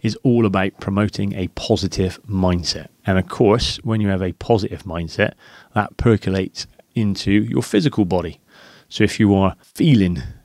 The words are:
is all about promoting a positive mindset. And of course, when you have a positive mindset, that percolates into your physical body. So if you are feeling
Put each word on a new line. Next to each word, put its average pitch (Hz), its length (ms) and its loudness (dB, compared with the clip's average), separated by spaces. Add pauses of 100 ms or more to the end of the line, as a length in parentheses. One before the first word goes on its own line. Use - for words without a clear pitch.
is 110 220 -2
all 120 220 4
about 95 340 -2
promoting 101 540 -2
a 95 140 -4
positive - 800 -2
mindset. 90 600 -2 (180)
And 92 120 2
of 92 100 -2
course, 117 560 2
when 110 160 -2
you 104 80 0
have 95 140 -2
a 90 100 -4
positive 104 500 -2
mindset, 85 520 -4 (400)
that 104 220 -2
percolates 98 720 0 (300)
into 101 340 -2
your 110 320 0
physical 151 420 0
body. 87 360 -4 (480)
So - 160 0
if - 160 -2
you 101 140 6
are 95 280 2
feeling 95 600 2 (220)